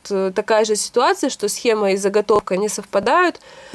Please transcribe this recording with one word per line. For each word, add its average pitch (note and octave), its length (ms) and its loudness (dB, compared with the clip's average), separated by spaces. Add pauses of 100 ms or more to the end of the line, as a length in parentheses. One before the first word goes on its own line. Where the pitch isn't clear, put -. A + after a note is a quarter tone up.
э, F#3+ 260 -2
такая G#3+ 300 2
же G#3+ 100 0
ситуация, C#4 540 0
что - 200 -6
схема G#3+ 420 0
и G3 60 0
заготовка G3+ 600 0
не G#3 120 -2
совпадают, C4 680 0 (360)